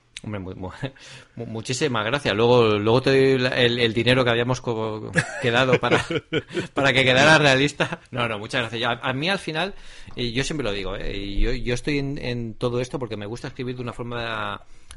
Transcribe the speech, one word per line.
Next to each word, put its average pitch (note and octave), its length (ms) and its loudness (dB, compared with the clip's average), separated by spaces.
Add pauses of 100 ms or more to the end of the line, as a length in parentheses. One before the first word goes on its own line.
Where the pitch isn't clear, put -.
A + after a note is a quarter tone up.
(240)
Hombre, G#2 160 -8
mu-, F#2 160 -10
mu-, F#2 160 -10
<laughs> - 640 -16
mu-, A#2 100 -10
muchísimas A#2 580 -2
gracias. A#2 300 0
Luego, A2+ 440 6
luego A2+ 240 4
te C#3 80 2
doy C3+ 280 6
la, B2+ 120 0
el, A#2+ 280 2
el A2+ 160 2
dinero B2 300 4
que A#2+ 60 4
habíamos A#2+ 300 0
co-, A2 520 -6 (280)
quedado B2 380 2
para, A#2+ 260 0 (340)
<laughs> - 360 -6
para C#3 180 4
que C3 120 4
quedara C#3 340 6
realista. C#3+ 640 2 (100)
No, A#2+ 180 -2
no, G#2 120 -4
muchas A#2 220 -2
gracias. A2+ 200 -4
A, B2 260 -2
a - 40 0
mí D3 160 -2
al G3 100 0
final, E3+ 360 -6 (420)
y A#2+ 160 -4
yo C3 100 -2
siempre C#3+ 220 -4
lo G#2 80 -2
digo, G2 240 -6
¿eh? - 200 -6
Y G2+ 220 -4
yo, A2 140 4
yo A#2+ 220 -2
estoy C#3+ 240 -2
en, C#3 200 -4
en A#2+ 360 -6
todo B2 260 -2
esto B2+ 180 -6
porque A2 180 -8
me G#2 100 -10
gusta B2 220 -10
escribir B2+ 280 -8
de B2+ 60 -10
una A#2 100 -8
forma A#2 680 -8 (360)